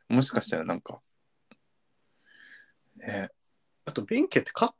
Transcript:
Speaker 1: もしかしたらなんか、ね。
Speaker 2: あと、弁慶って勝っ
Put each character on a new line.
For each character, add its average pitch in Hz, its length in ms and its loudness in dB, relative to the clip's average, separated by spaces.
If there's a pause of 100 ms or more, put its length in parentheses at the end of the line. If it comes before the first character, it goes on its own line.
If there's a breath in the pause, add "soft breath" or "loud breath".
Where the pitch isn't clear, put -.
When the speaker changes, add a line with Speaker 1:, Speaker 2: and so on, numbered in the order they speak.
Speaker 1:
も 123 120 6
し 131 100 2
か 120 100 0
し - 100 -4
た - 60 -2
ら 80 80 -2
な 87 100 -2
ん 87 60 -6
か、 - 200 -14 (2000 soft breath)
ね。 101 340 -6 (540)
Speaker 2:
あ 143 80 -10
と、 - 100 -2
弁 247 240 2
慶 135 140 2
っ - 20 4
て - 100 -6
勝 - 200 2
っ - 80 -18